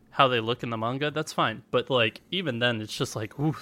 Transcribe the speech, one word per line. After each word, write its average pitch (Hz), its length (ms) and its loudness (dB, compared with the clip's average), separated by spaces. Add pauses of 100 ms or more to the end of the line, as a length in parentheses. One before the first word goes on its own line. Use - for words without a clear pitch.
(120)
how 139 160 6
they 123 120 2
look 113 240 -2
in 123 60 -4
the 117 80 -4
manga, 131 340 -2
that's 156 220 -6
fine. 123 380 0
But, 120 180 2
like, 117 320 2 (100)
even 156 280 -4
then, 117 220 2
it's 107 140 -8
just - 200 -4
like, 110 240 -8
"Ooh, 147 220 0